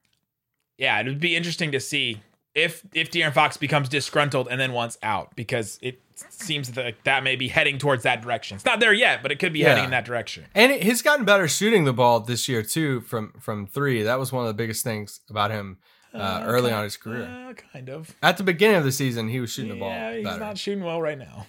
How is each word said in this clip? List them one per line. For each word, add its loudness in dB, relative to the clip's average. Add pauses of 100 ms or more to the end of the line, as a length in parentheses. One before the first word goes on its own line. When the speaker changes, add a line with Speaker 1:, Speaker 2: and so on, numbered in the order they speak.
(760)
Speaker 1:
yeah, 0
it -4
would -4
be 0
interesting -2
to -2
see -4 (340)
if, -2 (120)
if -2
De'Aaron 0
Fox 2
becomes 0
disgruntled 0
and -4
then -2
wants -4
out, -4
because -4
it -10 (140)
seems -8
that, -4
like, -8
that 4
may 0
be -4
heading 2
towards 2
that 0
direction. -6
It's -14
not 2
there 6
yet, 4
but -4
it -4
could 0
be -2
Speaker 2:
Yeah. 6
Speaker 1:
heading 4
in -4
that 0
direction. -6
Speaker 2:
And 8
it, -2
he's 2
gotten 4
better 6
shooting 4
the 4
ball 6
this -4
year, 0
too, -2
from, -8
from -6
three. 0
That 2
was -4
one -2
of -2
the -4
biggest -4
things -8
about 0
him, -8 (380)
uh, -14
Speaker 1:
Uh, -4
Speaker 2:
early 2
Speaker 1:
ki-, -2
Speaker 2:
on -2
his -8
career. -10
Speaker 1:
uh, -14 (220)
kind -16
of. -16
Speaker 2:
At 4
the -6
beginning 4
of 4
the 2
season, -2
he -4
was -6
shooting -8
the -10
ball -6
Speaker 1:
Yeah, -8
he's -6
Speaker 2:
better. -6
Speaker 1:
not -8
shooting -6
well -4
right -4
now. -16